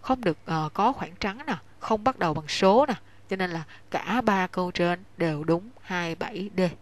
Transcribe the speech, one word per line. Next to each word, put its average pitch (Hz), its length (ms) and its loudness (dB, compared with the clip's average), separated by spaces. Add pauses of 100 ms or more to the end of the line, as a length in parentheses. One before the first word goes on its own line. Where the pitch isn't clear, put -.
không 254 240 -2
được, 165 200 0
ờ, 160 300 -2
có 214 180 2
khoảng 170 280 -8
trắng 208 260 -4
nè, 247 100 -2 (220)
không 214 260 -2
bắt 262 140 2
đầu 160 160 2
bằng 151 140 -8
số 208 380 6
nè. 254 80 -2 (340)
Cho 190 80 -4
nên 185 140 -4
là 165 120 -6 (280)
cả - 300 -2
ba 196 260 4
câu 180 240 -2
trên 175 300 0 (160)
đều 156 280 0
đúng, 170 240 2 (120)
hai 175 340 -4
bảy 202 420 -8
D. 185 40 0 (220)